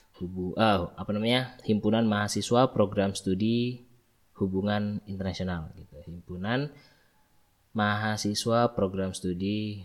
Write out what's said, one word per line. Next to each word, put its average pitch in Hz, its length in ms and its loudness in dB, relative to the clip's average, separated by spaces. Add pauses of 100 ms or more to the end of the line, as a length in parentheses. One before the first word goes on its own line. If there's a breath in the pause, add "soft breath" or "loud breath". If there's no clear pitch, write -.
(200 loud breath)
Hubu-, 92 400 -4
eh, 101 320 4
apa - 240 -10
namanya? 120 480 0
Himpunan 110 400 4
Mahasiswa 107 640 4
Program 101 480 2
Studi 117 640 0 (560)
Hubungan 104 640 0 (100)
Internasional 92 640 -4
gitu. - 240 -18 (100)
Himpunan 95 640 -4 (1040 soft breath)
Mahasiswa 107 960 0
Program 95 400 -2
Studi 98 720 -4